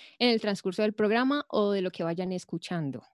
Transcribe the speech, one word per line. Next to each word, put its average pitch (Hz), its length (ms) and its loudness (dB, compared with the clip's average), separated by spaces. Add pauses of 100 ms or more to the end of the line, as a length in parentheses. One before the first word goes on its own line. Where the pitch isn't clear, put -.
(180)
en 247 120 4
el 226 120 2
transcurso 202 400 -2
del 214 120 2
programa 240 560 2
o 208 220 2
de 196 100 0
lo 185 100 -2
que - 120 -6
vayan 175 280 -2
escuchando. 170 720 -6 (100)